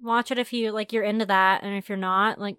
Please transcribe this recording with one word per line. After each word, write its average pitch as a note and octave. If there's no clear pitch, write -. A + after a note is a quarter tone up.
Watch A#3
it B3
if B3
you, A3+
like, G#3+
you're A3+
into G#3+
that, F#3+
and G3+
if G3
you're G3
not, F#3+
like, G3+